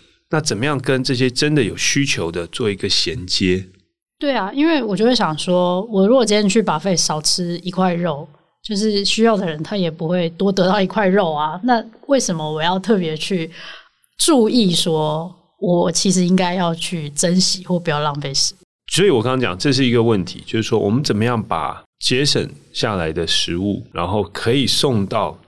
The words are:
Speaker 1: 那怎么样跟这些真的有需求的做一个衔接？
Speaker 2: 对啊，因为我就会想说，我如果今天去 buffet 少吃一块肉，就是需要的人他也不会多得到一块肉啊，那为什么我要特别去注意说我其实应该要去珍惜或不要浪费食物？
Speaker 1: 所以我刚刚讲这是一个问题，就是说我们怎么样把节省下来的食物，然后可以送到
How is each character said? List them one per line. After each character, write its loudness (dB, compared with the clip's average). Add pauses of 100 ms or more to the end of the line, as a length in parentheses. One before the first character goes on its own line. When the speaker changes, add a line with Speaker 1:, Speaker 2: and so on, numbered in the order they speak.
(300)
Speaker 1:
那 0
怎 -4
么 -4
样 -2
跟 0
这 0
些 2
真 0
的 4
有 -2
需 0
求 -2
的 -6
做 -2
一 -2
个 -4
衔 -2
接？ 0 (520)
Speaker 2:
对 -2
啊， -4
因 2
为 2
我 -2
就 2
会 4
想 0
说， 0
我 2
如 6
果 6
今 0
天 2
去 4
buffet 0
少 -2
吃 -2
一 -8
块 2
肉， -4 (340)
就 -6
是 0
需 2
要 4
的 -2
人 -6
他 -6
也 0
不 -8
会 0
多 0
得 2
到 2
一 0
块 0
肉 2
啊， -4
那 2 (260)
为 4
什 -2
么 -6
我 -4
要 0
特 0
别 -4
去 -4 (680)
注 4
意 2
说 -2 (240)
我 2
其 0
实 2
应 2
该 2
要 0
去 -8
珍 0
惜 -2
或 -2
不 -4
要 0
浪 -2
费 -8
食 0
物？ -20 (340)
Speaker 1:
所 4
以 6
我 4
刚 0
刚 2
讲 0
这 0
是 2
一 2
个 4
问 4
题， -8
就 -2
是 -2
说 2
我 2
们 2
怎 0
么 2
样 0
把 -4 (180)
节 0
省 0 (240)
下 -2
来 -2
的 -4
食 -2
物， -2
然 -4
后 -2
可 -4
以 2
送 0
到 -4